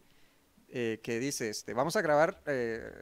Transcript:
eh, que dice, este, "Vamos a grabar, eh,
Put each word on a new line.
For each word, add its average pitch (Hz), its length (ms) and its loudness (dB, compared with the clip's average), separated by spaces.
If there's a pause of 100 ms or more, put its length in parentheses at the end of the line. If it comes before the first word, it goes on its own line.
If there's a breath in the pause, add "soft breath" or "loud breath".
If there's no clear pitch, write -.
(680)
eh, 117 340 -2
que 117 160 -2
dice, 131 300 -2
este, 107 240 -8
"Vamos 143 220 0
a 214 60 2
grabar, 160 440 4
eh, 120 360 -2 (200)